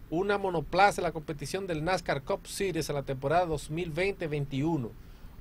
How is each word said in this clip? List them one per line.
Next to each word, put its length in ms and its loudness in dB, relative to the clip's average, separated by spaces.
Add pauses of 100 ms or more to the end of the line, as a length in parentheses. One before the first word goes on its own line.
(100)
una 280 2
monoplaza 600 4
en 60 2
la 60 0
competición 540 -6
del 160 -2
nascar 400 0
Cup 240 -2
Series 420 -2
en 60 0
la 80 -2
temporada 440 2
dos 240 -4
mil 200 -2
veinte 380 0
veintiuno. 640 0 (480)